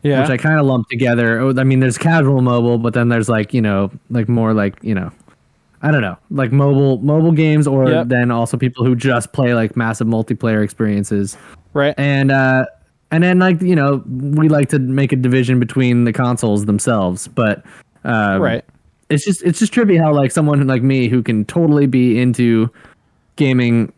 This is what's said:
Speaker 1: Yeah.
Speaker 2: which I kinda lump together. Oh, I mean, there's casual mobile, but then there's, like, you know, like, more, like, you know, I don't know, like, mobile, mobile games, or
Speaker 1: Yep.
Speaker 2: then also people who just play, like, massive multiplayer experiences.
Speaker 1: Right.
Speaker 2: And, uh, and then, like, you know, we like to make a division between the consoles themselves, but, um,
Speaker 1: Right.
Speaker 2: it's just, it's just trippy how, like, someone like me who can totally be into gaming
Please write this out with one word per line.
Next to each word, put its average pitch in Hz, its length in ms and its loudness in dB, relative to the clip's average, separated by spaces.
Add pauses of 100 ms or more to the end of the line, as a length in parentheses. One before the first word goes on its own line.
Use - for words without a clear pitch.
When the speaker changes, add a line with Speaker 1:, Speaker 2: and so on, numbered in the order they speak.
Speaker 1:
Yeah. 143 180 0
Speaker 2:
which 135 80 0
I 127 80 0
kinda 156 240 0
lump 127 280 0
together. 120 500 0
Oh, 131 180 0
I 131 60 0
mean, 131 160 2
there's 131 180 0
casual 143 440 2
mobile, 120 360 2
but 113 160 -2
then 120 160 0
there's, 113 200 -2
like, 110 240 -2
you 123 80 0
know, 98 280 0 (200)
like, 113 200 -2
more, 113 240 0
like, 101 300 -2
you 110 100 -4
know, 90 180 -6 (720)
I 151 100 0
don't 143 100 2
know, 92 160 -6 (120)
like, 120 220 -4
mobile, 139 500 2
mobile 156 300 2
games, 151 360 2
or 135 220 2
Speaker 1:
Yep. 156 200 0
Speaker 2:
then 120 220 0
also 117 260 -2
people 123 280 -2
who 127 100 2
just 120 360 -2
play, 123 240 0
like, 110 220 -2
massive 113 300 -4
multiplayer 113 560 -2
experiences. 101 760 -4 (360)
Speaker 1:
Right. 143 240 0
Speaker 2:
And, 139 340 0
uh, 131 340 2 (460)
and 165 120 2
then, 180 160 2
like, 185 220 2
you 185 140 2
know, 139 320 0
we 143 400 0
like 147 220 2
to 147 100 0
make 131 320 -2
a 143 60 0
division 127 420 0
between 123 460 0
the 117 80 0
consoles 113 520 -2
themselves, 104 640 -2
but, 107 360 -2 (420)
um, 104 360 0
Speaker 1:
Right. 120 220 -2 (460)
Speaker 2:
it's 147 160 -2
just, 196 180 -4
it's 175 160 -2
just 220 140 -2
trippy 202 260 2
how, 156 140 2
like, 139 180 0
someone 147 360 0
like 131 160 0
me 131 260 0
who 123 120 0
can 110 240 -2
totally 147 400 0
be 123 340 0
into 117 500 0 (680)
gaming 123 640 0